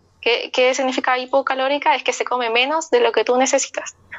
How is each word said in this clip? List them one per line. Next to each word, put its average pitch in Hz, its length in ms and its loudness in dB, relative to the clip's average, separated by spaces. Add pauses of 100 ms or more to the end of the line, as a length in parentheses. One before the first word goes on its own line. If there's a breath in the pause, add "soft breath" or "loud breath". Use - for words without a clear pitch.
(220)
¿qué, - 320 -2
qué 254 220 4
significa 262 420 0
hipocalórica? 269 800 0
Es 254 80 -6
que 247 100 -2
se 233 100 -4
come 247 280 -2
menos 277 400 0
de 240 80 4
lo 233 120 2
que 220 120 2
tú 247 140 2
necesitas. - 580 -2 (240 loud breath)